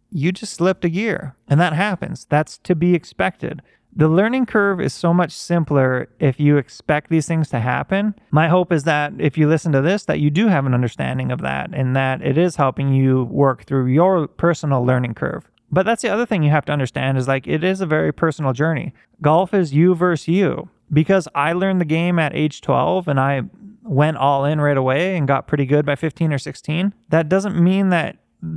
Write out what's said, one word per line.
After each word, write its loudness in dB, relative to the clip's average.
you -2
just -12
slipped 0
a 0
gear, -4
and 4
that 2
happens. -4
That's -2
to -4
be 2
expected. -6
The 4
learning 2
curve 0
is -2
so 0
much 2
simpler 0
if 0
you 4
expect -4
these 0
things -2
to -4
happen. -2
My 4
hope 2
is 2
that 0
if -2
you 4
listen 0
to 4
this, 0
that -2
you 2
do 2
have 2
an 0
understanding -2
of -6
that -6
and -2
that -2
it -2
is 0
helping 0
you 2
work 0
through -2
your 2
personal -2
learning 0
curve. -8
But 2
that's -2
the -2
other 0
thing 0
you 4
have 2
to -6
understand -2
is, -2
like, -2
it -2
is -2
a -2
very 0
personal -2
journey. -2
Golf 2
is 0
you 4
versus 0
you. 0
Because 2
I 0
learned 0
the -2
game 0
at 0
age -2
twelve 0
and 0
I 0
went 0
all 0
in 0
right 2
away 0
and 0
got 0
pretty 0
good 2
by -2
fifteen -2
or -2
sixteen, -4
that 2
doesn't 0
mean 2
that -2